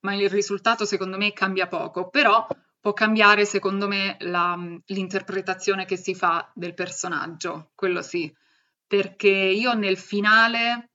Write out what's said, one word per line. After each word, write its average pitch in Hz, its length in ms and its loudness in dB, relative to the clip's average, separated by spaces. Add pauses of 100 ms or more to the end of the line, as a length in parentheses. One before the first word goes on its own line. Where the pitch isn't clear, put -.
ma 196 140 -4
il 202 160 2
risultato 202 540 0
secondo 190 320 -4
me 208 160 0
cambia 190 340 -2
poco, 180 420 -6
però 226 380 4 (340)
può 208 120 -2
cambiare 208 520 4
secondo 196 440 -2
me 196 320 -2
la, 175 360 -2 (300)
l'interpretazione 190 960 -4
che 185 120 -4
si 185 180 -4
fa 170 400 -2
del 175 200 -10
personaggio, 165 1000 -8
quello 180 280 -2
sì, 170 300 -6 (540)
perché 196 440 2
io 196 440 2
nel 196 240 0
finale 226 960 2